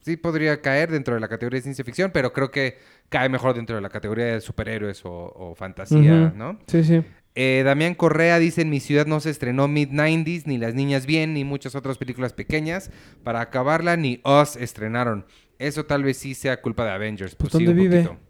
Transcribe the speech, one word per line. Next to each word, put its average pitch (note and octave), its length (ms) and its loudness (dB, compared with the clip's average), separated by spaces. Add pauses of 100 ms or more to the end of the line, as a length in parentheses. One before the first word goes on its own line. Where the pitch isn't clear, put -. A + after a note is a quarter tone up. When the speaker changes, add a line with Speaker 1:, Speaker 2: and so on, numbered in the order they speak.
Speaker 1:
sí D#3+ 160 -6
podría D#3 440 -2
caer D3 300 0
dentro C3+ 220 -2
de A2+ 80 -2
la A2 80 -6
categoría A#2+ 300 -6
de B2 40 -14
ciencia C3+ 220 -10
ficción, F3 260 -4
pero C3+ 220 -2
creo C3+ 180 -2
que C3 260 -4 (320)
cae C3 200 0
mejor B2+ 260 0
dentro A#2 200 -6
de G#2+ 60 -4
la G2 80 -8
categoría A2 360 -4
de A2+ 160 -2
superhéroes G#2 640 -8
o, F2+ 60 -12
o F2 440 -14
fantasía, D3+ 760 6
Speaker 2:
Ujú. D#3+ 80 -8
Speaker 1:
¿no? D3 300 -12
Speaker 2:
Sí, E3 160 2
sí. E3 180 6 (340)
Speaker 1:
Eh, C3 280 2
Damián D3 300 2
Correa E3 460 4
dice, E3+ 240 2
"En D#3+ 80 0
mi C#3+ 80 0
ciudad D3 260 2
no D#3 140 0
se D#3 100 -4
estrenó C3+ 380 0
Mid D3 240 0
nineties, D#3 560 0
ni C#3 100 -2
Las A2+ 160 -4
Niñas C3+ 320 0
Bien, D#3 300 0
ni C#3+ 100 -4
muchas C#3 300 -8
otras C3+ 220 -6
películas B2+ 360 -6
pequeñas. D#3 560 -6 (340)
Para A2+ 180 -4
acabarla, D#3 540 0
ni C#3 300 -2
Us C#3+ 300 4
estrenaron. A2+ 720 -4 (340)
Eso C#3+ 260 -6
tal C#3+ 180 0
vez C3+ 140 0
sí C3+ 160 -10
sea B2+ 280 -4
culpa A#2 240 -4
de G#2+ 60 -2
Avengers". G2 440 -6
Speaker 2:
Pues, - 160 -4
Speaker 1:
Pues E3 100 4
sí, E3+ 40 4
Speaker 2:
¿dónde E3+ 180 6
Speaker 1:
un F#3 60 4
Speaker 2:
vive? F3 140 6
Speaker 1:
poquito. E3+ 160 -4 (100)